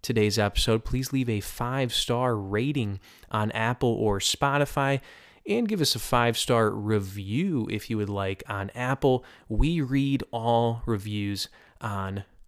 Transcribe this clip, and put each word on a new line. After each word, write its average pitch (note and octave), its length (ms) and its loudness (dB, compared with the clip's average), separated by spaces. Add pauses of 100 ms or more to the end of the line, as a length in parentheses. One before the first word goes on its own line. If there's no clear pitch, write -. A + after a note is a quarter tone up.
today's G#2+ 380 2
episode, G#2+ 460 2
please C3 260 -2
leave C3 180 0
a G#2 120 0
five-star B2 920 0
rating G#2 640 0 (300)
on G#2+ 220 0
Apple A#2 380 0
or A2 300 2
Spotify, C#3 840 0 (440)
and A3+ 220 0
give G3+ 140 0
us - 140 2
a A2+ 40 -6
five-star A#2 680 2
review G#2 1000 -2
if G#2+ 200 -6
you A2 80 -2
would G2+ 120 -2
like G2 380 -4
on G2 260 -6
Apple. B2+ 520 0 (240)
We C#3+ 320 2
read C#3 500 0
all A#2 540 2
reviews G#2 640 -4 (320)
on G2 420 -6 (240)